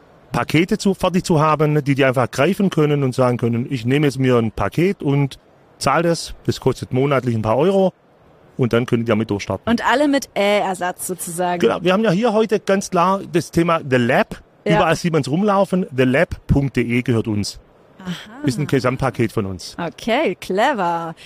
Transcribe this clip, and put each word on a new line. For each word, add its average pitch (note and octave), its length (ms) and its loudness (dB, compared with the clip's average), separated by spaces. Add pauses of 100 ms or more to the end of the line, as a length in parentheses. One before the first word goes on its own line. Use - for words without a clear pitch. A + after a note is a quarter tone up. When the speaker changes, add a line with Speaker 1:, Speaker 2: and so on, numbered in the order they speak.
(320)
Speaker 1:
Pakete D#3+ 460 0
zu, G3 160 0
fertig F3+ 300 0
zu D#3+ 160 2
haben, D3+ 420 2
die C#3 120 0
die C3+ 100 2
einfach B2+ 260 2
greifen F#3 380 2
können D3 340 2
und B2+ 120 -2
sagen B2 240 2
können, A#2 320 0
ich A#2 160 -4
nehme C#3+ 200 2
jetzt C3 120 -2
mir B2+ 180 4
ein A2+ 160 0
Paket D#3 500 -2
und C#3 360 0 (400)
zahle D#3+ 300 2
das, - 260 -4 (100)
das - 160 -4
kostet - 320 -2
monatlich B2+ 420 0
ein A2 80 -2
paar A2 140 0
Euro F#3+ 360 2 (680)
und B2 140 0
dann A#2 120 2
können A#2 200 0
die A2+ 60 -2
damit A2 200 0
durchstarten. G2+ 380 -4
Speaker 2:
Und A3+ 200 0
alle C4+ 180 2
mit C#4 300 0
Ä-Ersatz F#3+ 720 -2
sozusagen. F3 540 -4
Speaker 1:
Genau, F3 220 0
wir F3+ 100 2
haben G#3+ 120 0
ja G#3+ 60 2
hier G#3 220 2
heute A3 280 0
ganz G3 300 -2
klar F#3 300 2 (120)
das D#3 180 -2
Thema E3+ 380 0
The B2+ 80 2
Lab. B2+ 460 0 (240)
Speaker 2:
Ja. B2+ 100 2
Speaker 1:
Überall E3 200 2
sieht E3+ 160 -2
man's D3+ 160 0
rumlaufen. F#3+ 580 0 (100)
The C3 80 4
lab C3 420 0
punkt C#3 300 0
de A#2+ 260 0
gehört A2+ 260 0
uns. G#2 320 -4 (400)
Speaker 2:
Aha. F#3 100 -10 (340)
Speaker 1:
Ist A#3+ 140 -2
ein D3 80 -4
Gesamtpaket B2+ 680 -2
von G2+ 140 -4
uns. F#2+ 320 -12
Speaker 2:
Okay, G#3+ 600 -4
clever. F#3 760 -2 (120)